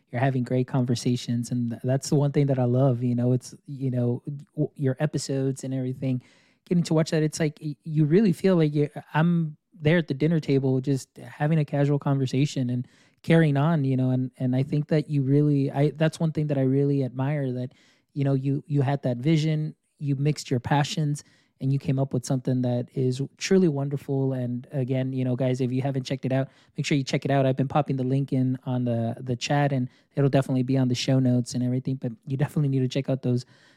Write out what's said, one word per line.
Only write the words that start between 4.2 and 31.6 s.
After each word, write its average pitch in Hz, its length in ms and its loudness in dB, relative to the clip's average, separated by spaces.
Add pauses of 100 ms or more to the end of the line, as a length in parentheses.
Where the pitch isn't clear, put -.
w-, 151 220 -2
your 131 240 0
episodes 135 640 -2
and 131 100 -6
everything, 127 480 -4 (440)
getting 175 180 2
to 170 100 -2
watch 156 160 2
that. 156 140 2
It's 151 160 -4
like, 151 200 -2
y-, 151 220 -8
you 156 220 2
really 180 280 4
feel 190 240 2
like 156 160 4
you, 147 160 0 (240)
I'm 165 440 2 (260)
there 156 160 4
at 160 80 0
the 151 80 -4
dinner 156 240 2
table, 135 420 2
just 135 280 -2 (100)
having 147 400 -2
a 147 60 2
casual 143 340 0
conversation 135 720 0
and 123 160 -2 (360)
carrying 160 360 4
on, 151 260 2
you 131 140 2
know, 127 120 2
and, 127 280 0
and 127 180 0
I 135 60 2
think 147 260 -2
that 151 220 0
you 147 100 0
really, 139 500 2
I, 143 260 0
that's 160 220 0
one 165 140 -2
thing 151 140 -2
that 147 100 -2
I 135 60 2
really 139 420 2
admire, 131 480 -4
that, 123 200 -6 (420)
you 139 100 -2
know, 139 80 2
you, 139 340 0
you 143 140 0
had 139 220 0
that 123 160 -2
vision, 156 560 0 (240)
you 139 180 -2
mixed 143 340 -2
your 127 80 2
passions, 147 640 0 (380)
and 135 100 -2
you 139 80 0
came 135 200 -2
up 135 160 -2
with 123 100 -2
something 127 380 0
that 123 320 -2
is 127 260 -2 (160)
truly 190 320 4
wonderful. 139 640 -2
And 123 400 -4
again, 131 400 -2
you 127 140 -2
know, 127 100 0
guys, 127 240 0
if 127 100 0
you 131 120 -2
haven't 135 220 -2
checked 139 200 -6
it 127 80 -2
out, 135 160 0 (300)
make 156 80 -4
sure 160 100 2
you 135 80 0
check - 220 -4
it 151 40 0
out. 139 140 4
I've 131 140 2
been 135 100 0
popping 143 280 0
the 127 80 -2
link 135 280 0
in 131 320 0
on 123 220 -2
the, 117 340 -2
the 127 160 -4
chat, 143 340 0
and 127 200 -2 (260)
it'll 139 140 2
definitely 135 320 0
be 131 160 0
on 127 100 2
the 123 60 0
show 131 240 2
notes 123 340 2
and 123 100 -2